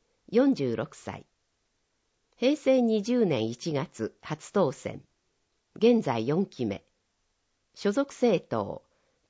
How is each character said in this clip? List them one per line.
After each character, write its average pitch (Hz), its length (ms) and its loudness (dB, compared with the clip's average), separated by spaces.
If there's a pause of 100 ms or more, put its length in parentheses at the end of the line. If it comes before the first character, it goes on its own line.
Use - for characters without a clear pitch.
(300)
四 254 240 4
十 123 220 -2
六 - 180 -8
歳。 - 320 -14 (1080)
平 277 200 2
成 262 240 4
二 220 220 2
十 233 220 2
年 117 240 0
一 135 240 -8
月、 123 480 -6
初 - 320 -12
当 165 200 2
選。 - 280 -12 (760)
現 226 280 4
在 117 220 -2
四 170 200 0
期 123 200 -6
目。 98 160 -6 (920)
所 202 180 -2
属 277 200 0
政 220 260 2
党、 101 440 -6 (460)